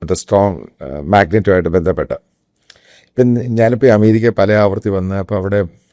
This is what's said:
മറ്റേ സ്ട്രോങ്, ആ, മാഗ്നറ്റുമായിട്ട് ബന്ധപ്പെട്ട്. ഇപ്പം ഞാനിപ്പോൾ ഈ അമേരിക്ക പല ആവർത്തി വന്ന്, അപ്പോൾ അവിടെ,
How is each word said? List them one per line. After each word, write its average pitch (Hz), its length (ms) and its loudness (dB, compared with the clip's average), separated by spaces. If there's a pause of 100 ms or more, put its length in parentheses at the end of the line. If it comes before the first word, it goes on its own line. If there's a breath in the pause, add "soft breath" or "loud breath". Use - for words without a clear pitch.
മറ്റേ 85 120 -4
സ്ട്രോങ്, 98 680 -2
ആ, 69 160 -12
മാഗ്നറ്റുമായിട്ട് 92 680 0
ബന്ധപ്പെട്ട്. 85 460 -2 (880 soft breath)
ഇപ്പം 123 300 0
ഞാനിപ്പോൾ 120 520 0
ഈ - 20 6
അമേരിക്ക 110 400 4
പല 101 240 0
ആവർത്തി 104 360 0
വന്ന്, 95 260 -4
അപ്പോൾ 98 200 -6
അവിടെ, 98 300 -2 (280)